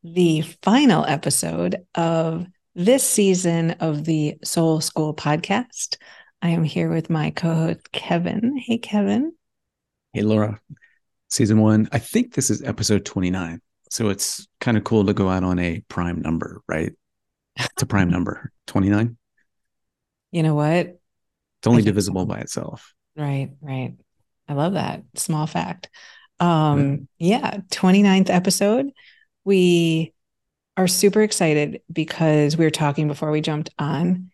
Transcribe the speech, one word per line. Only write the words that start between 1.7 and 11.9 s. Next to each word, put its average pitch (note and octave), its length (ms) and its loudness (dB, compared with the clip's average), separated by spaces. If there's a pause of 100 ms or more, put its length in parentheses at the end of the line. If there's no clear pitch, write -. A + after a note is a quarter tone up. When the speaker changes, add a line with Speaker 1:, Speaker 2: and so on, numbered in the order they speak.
Speaker 1:
of E3 500 -2 (300)
this A#3 260 2
season F3+ 760 2
of D#3 240 -2
the D3+ 400 -2
Soul D#3+ 360 0
School D#3 320 -4
podcast. F3 840 -4 (460)
I E3+ 80 0
am E3 120 0
here E3 300 -2
with D#3+ 180 -4
my D#3 200 -2
co-host, E3 600 -4
Kevin. G#3 680 -2
Hey, A#3+ 220 -4
Kevin. G#3+ 560 -2 (760)
Speaker 2:
Hey, G2 100 -2
Laura. G#2+ 380 0 (680)
Season A2 300 2
one, A2 320 4